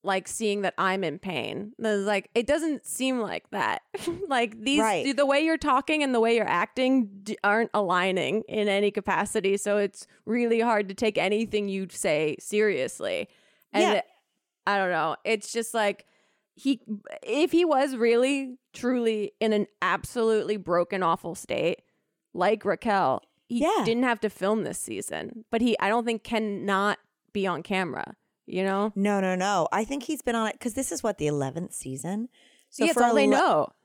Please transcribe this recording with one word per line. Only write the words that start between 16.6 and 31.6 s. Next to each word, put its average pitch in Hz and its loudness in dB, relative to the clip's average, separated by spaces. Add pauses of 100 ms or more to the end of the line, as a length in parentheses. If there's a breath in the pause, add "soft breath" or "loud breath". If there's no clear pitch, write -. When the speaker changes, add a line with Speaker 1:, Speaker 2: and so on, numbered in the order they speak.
Speaker 1:
if 277 0
he 349 6
was 269 2
really, 254 2 (140)
truly 233 0
in 220 2
an 208 2 (160)
absolutely 214 0
broken, 180 0
awful 165 0
state, - -2 (520)
like 208 0
Raquel, 185 0 (260)
he 240 -4
Speaker 2:
Yeah. 349 2
Speaker 1:
didn't 240 2
have 240 0
to 208 -2
film 202 0
this - -6
season. 98 -10
But 226 0
he, 247 2
I 196 0
don't 233 2
think, 226 -2
cannot 202 0 (360)
be 196 0
on 170 -2
camera, 185 -4 (360)
you 185 -2
know? 196 0
Speaker 2:
No, 202 2
no, 185 0
no. 185 2
I 214 0
think 277 -6
he's 302 -6
been 240 -2
on 220 0
it - -8
'cause 233 -6
this 269 -4
is, 294 -6
what, 214 -2
the 147 -2
eleventh 147 -2